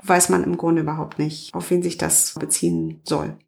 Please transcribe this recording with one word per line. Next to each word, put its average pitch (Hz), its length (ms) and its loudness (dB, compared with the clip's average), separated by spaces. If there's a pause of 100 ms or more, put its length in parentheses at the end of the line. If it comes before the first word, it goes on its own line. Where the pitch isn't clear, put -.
weiß 180 260 4
man 180 140 4
im 175 120 0
Grunde 165 240 2
überhaupt 151 380 -4
nicht, 151 360 -4
auf 175 160 -6
wen 180 120 4
sich 170 160 -2
das - 420 2
beziehen 160 640 -2
soll. 151 320 -2 (120)